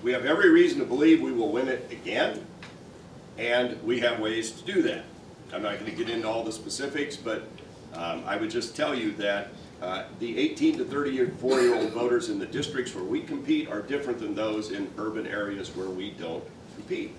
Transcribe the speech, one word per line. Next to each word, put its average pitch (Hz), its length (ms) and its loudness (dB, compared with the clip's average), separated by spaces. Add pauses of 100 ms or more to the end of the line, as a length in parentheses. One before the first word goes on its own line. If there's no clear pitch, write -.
We 123 100 2
have 127 120 0
every 165 260 8
reason 160 280 10
to 123 60 2
believe 147 360 8
we 131 120 0
will 117 180 2
win 170 160 2
it - 240 -4
again, 127 540 -2 (920)
and 120 460 2
we 120 160 2
have 117 200 2
ways 110 320 -2
to - 120 -16
do 185 200 2
that. - 200 0 (480)
I'm - 120 -6
not 101 160 -4
gonna 107 120 -8
get - 180 -4
into 113 200 -2
all 113 140 -2
the 110 80 -4
specifics, - 680 -4
but, 110 300 -4 (460)
um, 82 320 -6
I - 120 -2
would - 140 -2
just - 240 -2
tell 147 200 0
you 110 180 0
that, 101 360 0 (320)
uh, 90 220 -4 (160)
the 117 180 -4
eighteen 151 400 4
to 127 80 0
thirty-four 131 760 2
year 123 140 6
old 113 160 0
voters 120 380 2
in 104 100 -2
the - 60 -4
districts - 500 -4
where 92 80 -6
we - 180 0
compete 147 480 0
are 104 120 -4
different 127 380 -2
than 104 140 -4
those 107 380 -2
in 98 260 -4
urban 107 300 -4
areas 98 480 -6
where 95 140 -4
we 92 220 -6
don't - 320 -6 (320)
compete. - 440 -6